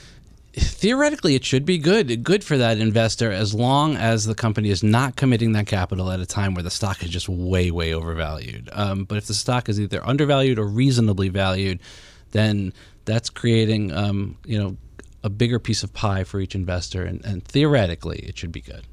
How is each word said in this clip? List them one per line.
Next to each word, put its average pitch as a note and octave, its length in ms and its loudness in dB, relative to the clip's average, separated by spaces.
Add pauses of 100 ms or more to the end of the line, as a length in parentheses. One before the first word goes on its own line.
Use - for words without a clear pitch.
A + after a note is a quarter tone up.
(560)
Theoretically, C4 760 2
it C3 100 2
should C#3 220 2
be F3+ 120 2
good, C#3+ 440 2
good G3 220 2
for D3 120 0
that A2+ 220 2
investor A2 540 2
as G#2 220 -2
long C3+ 420 2
as A2+ 280 0
the A2 120 -2
company G#2 340 0
is G2 140 0
not A#2+ 320 2
committing A#2 360 2
that G#2 140 0
capital F#2 460 -2
at F#2 80 -4
a F2+ 60 -6
time G2 280 -2
where F2+ 80 -4
the F2+ 80 -6
stock F#2+ 320 -4
is F2 80 -6
just F2 180 -6
way, F2+ 440 0
way E2 200 -2
overvalued. D#2 800 -6
Um, G2 320 -2
but G#2 140 -4
if G#2 80 -6
the G#2+ 80 -4
stock B2 340 -2
is G#2 120 0
either G2+ 260 -4
undervalued C3+ 540 2
or G#2 60 0
reasonably A2 640 4
valued, F#2+ 520 0 (500)
then G#2 420 0 (320)
that's G#2+ 260 -2
creating, A2 640 2
um, G2+ 440 -2 (100)
you A2+ 120 -2
know, G2+ 180 -2 (480)
a G#2 60 -2
bigger A#2 280 0
piece - 240 -2
of G2 100 -8
pie G2 300 -2
for G2 160 -6
each F#2+ 160 -4
investor, F2+ 500 -4
and, F2+ 200 -8
and F#2+ 200 -6
theoretically, G2 760 0
it - 180 -12
should E2+ 140 -8
be - 80 -12
good. - 220 -16 (100)